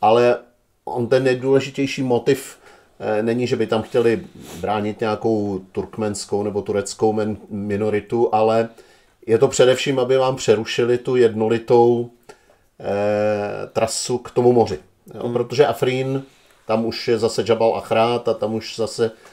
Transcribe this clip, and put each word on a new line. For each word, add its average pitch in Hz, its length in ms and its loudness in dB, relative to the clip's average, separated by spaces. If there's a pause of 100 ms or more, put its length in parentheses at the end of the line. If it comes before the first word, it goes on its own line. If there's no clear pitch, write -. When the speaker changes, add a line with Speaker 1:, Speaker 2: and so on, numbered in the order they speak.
Speaker 1:
ale 120 380 4 (460)
on 120 220 -4
ten 131 180 2
nejdůležitější 135 800 0
motiv, 123 540 -2 (440)
eh, 107 220 -2
není, 120 240 0
že 123 100 -2
by 110 100 -2
tam 110 160 -2
chtěli 113 440 0 (340)
bránit 104 400 -4
nějakou 107 600 -2 (120)
turkmenskou 104 720 -6
nebo 101 200 -4
tureckou 104 500 -2
men-, 107 240 -2 (140)
minoritu, 104 840 -2
ale 110 340 2 (580)
je 110 120 4
to 131 100 4
především, 131 500 2
aby 127 180 2
vám 131 200 2
přerušili 117 640 0
tu 127 180 -2
jednolitou, 117 920 4 (720)
eh, 104 920 -2
trasu 120 460 -2
k - 120 -12
tomu 123 220 4
moři. 104 260 2 (360)
Jo, 107 100 -14
Speaker 2:
Hmm. 120 80 -4
Speaker 1:
protože 120 340 2
Afrín, 135 560 -2 (440)
tam 113 200 0
už - 220 -8
je 117 100 2
zase 110 300 -2
Jabal 110 280 2
Achrát 120 520 0
a 113 60 0
tam 110 200 -4
už - 220 -8
zase 113 340 -2 (220)